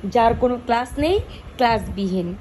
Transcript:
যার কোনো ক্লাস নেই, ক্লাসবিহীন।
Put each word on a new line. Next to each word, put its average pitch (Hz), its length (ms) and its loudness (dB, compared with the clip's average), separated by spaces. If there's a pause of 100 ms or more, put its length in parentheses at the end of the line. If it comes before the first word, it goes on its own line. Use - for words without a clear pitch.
যার 226 280 4
কোনো 247 320 0
ক্লাস - 320 0
নেই, 339 220 2 (360)
ক্লাসবিহীন। 190 840 0